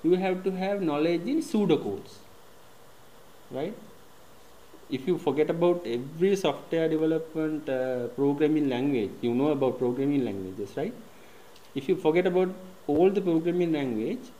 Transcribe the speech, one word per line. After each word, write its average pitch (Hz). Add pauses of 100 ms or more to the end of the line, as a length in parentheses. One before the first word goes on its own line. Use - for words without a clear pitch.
you 170
have 185
to 190
have 190
knowledge 165
in 302
pseudocodes, 190 (1300)
right? 147 (1160)
If 131
you 180
forget 147
about 175
every 151
software 160
development, 156
uh, 127 (120)
programming 143
language, 123 (100)
you 117
know 135
about 135
programming 135
languages, 98
right? 180 (840)
If 135
you 185
forget 175
about 185 (340)
all 156
the 202
programming 170
language 139 (200)